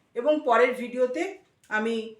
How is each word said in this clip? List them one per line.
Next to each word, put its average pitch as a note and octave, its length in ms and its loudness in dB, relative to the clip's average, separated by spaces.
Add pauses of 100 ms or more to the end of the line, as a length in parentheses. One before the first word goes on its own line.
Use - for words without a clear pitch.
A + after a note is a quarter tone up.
(160)
এবং B3+ 160 2 (140)
পরের A#3+ 340 4
ভিডিওতে B3 420 -2 (480)
আমি A3 240 -2 (260)